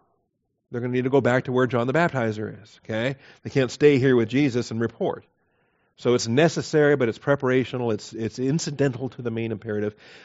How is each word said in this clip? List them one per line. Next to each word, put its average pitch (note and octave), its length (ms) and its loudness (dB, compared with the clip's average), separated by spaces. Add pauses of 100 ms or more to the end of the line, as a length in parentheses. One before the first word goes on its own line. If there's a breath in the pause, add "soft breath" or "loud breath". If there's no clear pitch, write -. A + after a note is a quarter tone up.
(720)
They're A#2+ 120 -6
gonna B2 100 -4
need B2+ 120 0
to C3 60 -2
go C3+ 120 4
back B2 220 2
to C3 80 -6
where B2+ 140 4
John A#2+ 200 -2
the C3 80 -2
Baptizer A2 680 -2
is, - 220 -20
okay? A#2+ 320 -4 (260 soft breath)
They G#2+ 80 -10
can't C3 200 0
stay D3 280 4
here C3 160 4
with A#2 140 2
Jesus A#2+ 420 -2
and A2+ 80 -6
report. A#2 460 -4 (720)
So A#2+ 160 0
it's A#2 160 0
necessary, D3 680 2
but B2+ 120 0
it's G#2+ 100 -6
preparational. B2+ 760 0
It's, - 180 -10
it's A2 260 -8
incidental C3+ 720 -2
to - 120 -14
the A#2+ 80 -6
main A2+ 200 -4
imperative. G#2 440 -6 (300 soft breath)